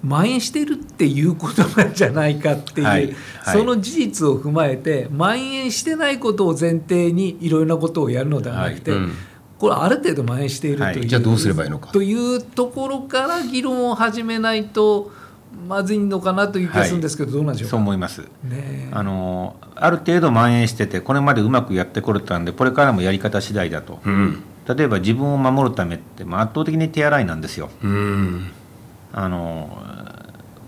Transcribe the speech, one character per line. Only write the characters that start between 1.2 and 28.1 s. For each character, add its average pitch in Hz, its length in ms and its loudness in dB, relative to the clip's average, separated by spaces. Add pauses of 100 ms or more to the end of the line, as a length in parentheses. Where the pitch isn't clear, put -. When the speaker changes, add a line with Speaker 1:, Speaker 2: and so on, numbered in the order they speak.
Speaker 1:
う 175 80 4
こ 143 180 -6
と 208 100 4 (160)
な 208 60 8
ん - 80 -2
じ 190 100 2
ゃ 170 60 4
な 151 180 2
い 151 100 2
か 147 180 0
っ - 20 -6
て - 240 -6
い 143 40 0
う、 - 20 4
Speaker 2:
は 101 140 4
い、 - 140 -2 (280)
は - 120 0
い。 202 40 6
Speaker 1:
そ 220 60 4
の 240 180 2
事 233 100 -6
実 214 340 0
を 135 140 4
踏 147 100 -4
ま 156 140 2
え 131 140 0
て、 143 320 -2
蔓 175 260 0
延 262 340 -4
し - 120 -4
て 320 120 -2
な 311 140 0
い 277 100 0
こ 233 140 0
と 202 140 2
を 160 120 2
前 165 200 2
提 170 340 2
に 180 300 0
い 165 80 0
ろ 156 80 4
い 160 80 4
ろ 160 100 2
な - 0 -
こ 160 140 -2
と 165 140 0
を 127 40 0
や 123 160 0
る 147 60 -2
の 139 100 0
で 110 80 -6
は 95 140 -4
な 87 80 -2
く - 100 -10
て、 - 120 -2
Speaker 2:
は 101 40 0
い。 98 40 0
Speaker 3:
う - 20 0
ん。 87 100 -4 (460)
Speaker 1:
こ 208 100 2
れ 160 60 4
あ 156 160 0
る 285 80 2
程 285 160 0
度 139 80 -2
蔓 120 180 -2
延 143 80 -2
し 135 100 -6
て 156 100 -4
い - 20 0
る 143 80 -2
と - 60 -2
い - 20 0
う、 - 0 - (140)
Speaker 2:
は - 40 -4
い。 - 20 -2
Speaker 3:
じ 117 80 0
ゃ 123 40 6
あ - 20 4
ど 110 120 4
う 110 60 4
す - 80 2
れ 95 60 4
ば 80 120 0
い - 20 -6
い 73 40 -6
の 76 80 -6
か。 - 140 -16
Speaker 1:
と 202 80 4
い 240 360 0
う 247 60 -4
と 247 260 -2
こ 269 200 -6
ろ 269 140 -6
か 269 240 -2
ら 339 160 -2
議 254 180 -2
論 247 300 0
を 226 40 0
始 226 280 0
め 226 160 -4
な 220 160 0
い 214 140 -2
と 208 440 2 (560)
ま 196 140 -2
ず 190 100 0
い 214 60 2
の 196 200 0
か 185 140 0
な 202 160 2
と 202 100 -4
い 180 60 0
う 170 60 -2
気 - 60 -10
が 202 100 4
す 175 60 0
る 175 40 0
ん 170 60 0
で 156 80 0
す 151 80 -8
け 151 60 0
ど、 120 80 -6
Speaker 2:
は - 0 -
い。 - 20 -6
Speaker 1:
ど 143 80 0
う - 20 2
な 147 80 0
ん 120 40 -2
で - 20 -4
し 107 60 -6
ょ - 20 -6
う - 20 -6
か。 - 40 -4
Speaker 2:
そ 123 40 0
う 110 40 4
思 101 120 2
い 95 60 0
ま 90 100 -2
す。 - 140 -12
Speaker 1:
ね - 60 -20 (140)
え。 135 500 -8
Speaker 2:
あ 107 100 -4
の、 92 540 -4 (180)
あ 170 160 2
る 170 80 0
程 170 240 2
度 160 60 4
蔓 120 240 6
延 120 160 4
し - 40 -2
て 104 140 -2
て、 92 160 -4
こ - 100 -2
れ 139 80 2
ま 139 140 4
で 113 80 2
う 110 80 4
ま 127 120 2
く 107 120 -4
や 90 100 2
っ - 40 -12
て - 120 -4
こ 107 140 0
れ 101 60 0
た 90 180 -4
ん 85 80 -4
で、 87 60 -6
こ 131 120 0
れ 127 80 2
か 143 140 4
ら 127 80 4
も 90 80 0
や 95 100 2
り 98 60 0
方 104 240 -2
次 - 100 -8
第 95 160 0
だ 80 140 -6
と。 - 200 -14
Speaker 3:
う 98 80 -2
ん。 98 320 0 (240)
Speaker 2:
例 139 200 2
え - 20 2
ば 107 120 2
自 98 120 2
分 143 220 0
を - 20 2
守 131 320 4
る 123 80 -4
た - 80 0
め 85 120 -4
っ - 20 -8
て、 - 260 -14
ま 87 140 -4
あ、 - 20 2
圧 110 140 0
倒 156 100 0
的 156 140 0
に 160 100 0
手 156 160 0
洗 147 160 4
い 117 60 2
な 82 80 -4
ん 78 80 -8
で - 60 -8
す - 100 -10
よ。 73 100 -8 (140)
Speaker 3:
う 104 40 -2
ん。 98 680 0 (600)